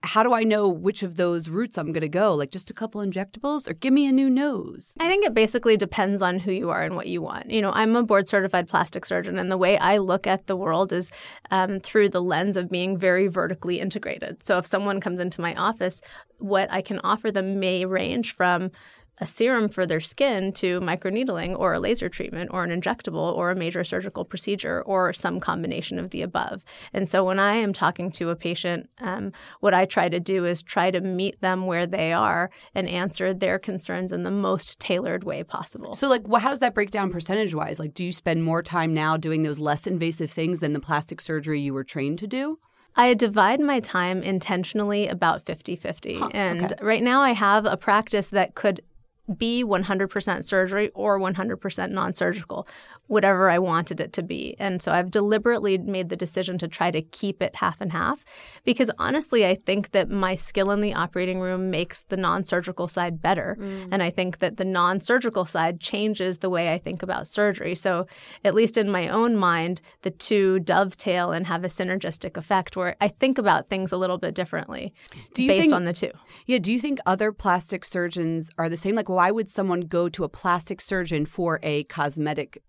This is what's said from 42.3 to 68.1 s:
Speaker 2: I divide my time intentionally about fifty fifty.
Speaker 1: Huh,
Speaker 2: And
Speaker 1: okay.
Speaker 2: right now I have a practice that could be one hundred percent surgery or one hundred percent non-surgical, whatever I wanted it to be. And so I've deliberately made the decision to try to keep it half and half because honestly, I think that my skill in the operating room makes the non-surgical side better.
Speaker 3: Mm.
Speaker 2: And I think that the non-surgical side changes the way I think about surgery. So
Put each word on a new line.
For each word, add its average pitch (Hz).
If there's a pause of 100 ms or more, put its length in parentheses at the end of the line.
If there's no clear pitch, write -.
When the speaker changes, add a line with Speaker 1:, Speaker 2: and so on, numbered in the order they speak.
Speaker 2:
I 247
divide 214
my 285
time 185
intentionally 202
about 165
fifty -
fifty. -
Speaker 1:
Huh, -
Speaker 2:
And 180
Speaker 1:
okay. -
Speaker 2:
right 214
now 247
I 269
have 208
a 185
practice 208
that 196
could 196 (560)
be 240
one 196
hundred 190
percent 196
surgery 196
or 196
one 185
hundred 190
percent 185
non-surgical, 180 (400)
whatever 196
I 175
wanted 170
it -
to 175
be. -
And 185
so 185
I've 180
deliberately 208
made 185
the 175
decision 180
to 165
try 170
to 156
keep -
it -
half 185
and 180
half 175 (400)
because 240
honestly, 240
I 185
think 196
that 190
my 190
skill 190
in 202
the 208
operating 185
room 185
makes 175
the 190
non-surgical 180
side 175
better. 180
Speaker 3:
Mm. 196
Speaker 2:
And 190
I 170
think 180
that 185
the 185
non-surgical 190
side 165
changes 202
the 190
way 170
I 175
think 175
about 185
surgery. 196
So 185 (360)